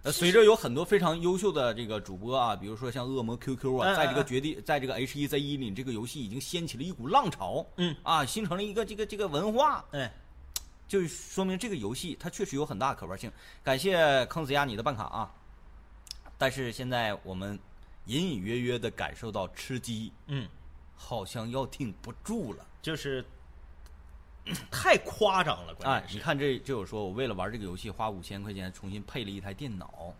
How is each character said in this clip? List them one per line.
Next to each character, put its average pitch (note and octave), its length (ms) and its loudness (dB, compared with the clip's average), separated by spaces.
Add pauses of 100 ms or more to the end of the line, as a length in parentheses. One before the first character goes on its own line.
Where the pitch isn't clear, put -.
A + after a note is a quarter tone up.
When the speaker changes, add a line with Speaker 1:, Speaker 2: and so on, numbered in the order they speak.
Speaker 1:
呃， D3 60 2
随 F3 220 6
着 A3+ 100 12
有 G#3+ 120 12
很 C3 200 0
多 D#3+ 100 2
非 G3+ 140 6
常 E3+ 220 4
优 F3+ 180 4
秀 G3 140 2
的 B2+ 200 4
这 A#2 140 -4
个 G#2+ 140 -2
主 F#2+ 160 -10
播 A#2 200 -2
啊， A#2 200 4
比 F#2+ 100 -8
如 A2 80 -6
说 A#2+ 160 -4
像 B2 160 -4
恶 C3 160 0
魔 A#2 140 -2
Q C3 180 -4
Q B2+ 220 0
啊， A#2+ 120 4
Speaker 2:
嗯， G3 60 4
嗯， - 20 2
Speaker 1:
在 D3+ 120 4
这 B2+ 60 0
个 C#3+ 100 4
绝 C3 160 0
地， D3+ 220 -4
在 D3 180 2
这 B2+ 60 -4
个 B2+ 80 -2
H C3 260 -4
一 C#3+ 80 0
Z D3 100 0
一 C#3+ 180 -2
里， A#2+ 160 -4
这 B2 120 -6
个 C3 80 -4
游 A2 120 -2
戏 C#3 160 -8
已 A2 80 -6
经 A#2+ 120 -6
掀 E3+ 260 -4
起 A#2+ 100 -8
了 B2 60 -6
一 F3+ 80 -4
股 C3 160 -8
浪 A#3 240 6
潮， A#2 340 -4 (120)
Speaker 2:
嗯。 F3 260 0
Speaker 1:
啊， D#3 220 4
形 A3 200 -2
成 F3 120 -2
了 G3 60 -2
一 G#3 120 -4
个 A3+ 100 2
这 G3+ 120 -8
个， G#3 100 -2
这 G#3+ 100 -8
个 G3+ 120 0
文 E3+ 240 2
化， C#4 400 4
Speaker 2:
哎。 C3 200 -2 (760)
Speaker 1:
就 F#3 200 4
说 - 340 -4
明 F#3 160 0
这 A3+ 120 -4
个 F#3 60 -2
游 A2 180 -2
戏 E3 260 -6
它 E3 80 -8
确 G3+ 160 -4
实 - 100 -6
有 D3 120 0
很 G#2 120 -6
大 C3 140 2
可 - 140 -8
玩 F#2+ 120 -8
性。 A2+ 140 -8 (300)
感 C3+ 160 2
谢 D3+ 480 6
康 D#3+ 180 -4
子 C3 80 -2
亚 C#3+ 120 6
你 A#2 120 -2
的 A2+ 60 -4
办 C3+ 120 2
卡 G2+ 100 -4
啊， - 280 -4 (1040)
但 C3 160 2
是 B2+ 180 -2
现 B2+ 180 -6
在 A2+ 340 2
我 F#2+ 100 -8
们 G2 260 -4 (460)
隐 D#3 280 0
隐 A2 60 -2
约 A2 200 -2
约 B2 200 0
地 A2 120 -2
感 D2+ 260 -4
受 A2 160 -8
到 F#2+ 160 -2
吃 - 320 -6
鸡， A2+ 320 -6 (140)
Speaker 2:
嗯。 C#3 200 -4 (480)
Speaker 1:
好 A2 300 -8
像 A#2 260 -6
要 C3 140 -2
挺 B2 280 -6 (100)
不 A2+ 100 -10 (120)
住 G3+ 280 -4
了。 - 140 -12 (160)
Speaker 2:
就 D#3+ 120 -4
是 C3+ 300 -4 (1200)
<clears throat> - 260 -8
太 E4 280 6
夸 F#3+ 440 4
张 F#2 220 2
了， D#2+ 100 -10
关 A2+ 280 0
键 F#2+ 80 -12
是。 G2+ 60 -8
Speaker 1:
哎， - 20 -6
你 - 40 -8
看 D3 160 2
这， C3+ 200 2
这 C3+ 160 -6
有 G2+ 100 -2
说， G#2+ 200 -4
我 F#2+ 80 -4
为 B2+ 140 -2
了 A2 80 -2
玩 F#2 160 -2
这 A#2 60 -6
个 G#2+ 80 -6
游 F2+ 100 -6
戏 G#2 140 -8
花 A2 220 -2
五 F#2+ 100 -8
千 G2 220 -10
块 G#2 100 -8
钱 F#2+ 200 -6
重 G2 180 -10
新 G2+ 140 -6
配 B2 200 -8
了 G2 60 -6
一 G2 100 -8
台 G2 140 -8
电 B2+ 240 -8
脑 - 420 -12